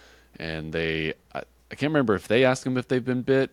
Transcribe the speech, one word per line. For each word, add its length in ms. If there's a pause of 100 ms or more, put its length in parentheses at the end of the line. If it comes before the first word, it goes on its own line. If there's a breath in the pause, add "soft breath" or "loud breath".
(380 loud breath)
and 340
they, 420 (200)
I, 60 (300)
I 40
can't 160
remember 240
if 140
they 160
ask 220
'em 120
if 100
they've 160
been 180
bit 300